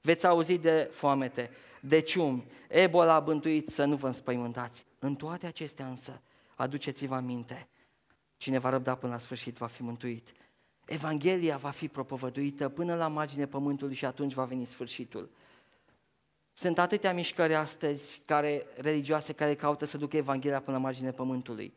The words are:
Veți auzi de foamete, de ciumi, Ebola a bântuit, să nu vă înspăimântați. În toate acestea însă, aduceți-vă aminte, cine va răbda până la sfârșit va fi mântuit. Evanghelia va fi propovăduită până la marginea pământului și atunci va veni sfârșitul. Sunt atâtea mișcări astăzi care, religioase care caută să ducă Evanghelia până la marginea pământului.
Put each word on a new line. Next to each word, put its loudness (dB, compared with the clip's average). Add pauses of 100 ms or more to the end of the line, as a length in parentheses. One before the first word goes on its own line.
Veți 4
auzi 6
de 4
foamete, 0 (300)
de 6
ciumi, 2 (220)
Ebola 8
a 8
bântuit, 0
să 2
nu 4
vă -4
înspăimântați. -4 (140)
În -2
toate -10
acestea -10
însă, -12 (340)
aduceți-vă -4
aminte, -6 (720)
cine -2
va 0
răbda 0
până -6
la -6
sfârșit -10
va -6
fi -12
mântuit. -8 (580)
Evanghelia 0
va -6
fi -8
propovăduită -4
până -2
la 0
marginea -2
pământului -2
și -6
atunci -2
va 0
veni -6
sfârșitul. -10 (1200)
Sunt 0
atâtea 2
mișcări 2
astăzi -2
care, 2 (100)
religioase 0
care 2
caută 0
să -8
ducă -2
Evanghelia 0
până -2
la 0
marginea -2
pământului. -6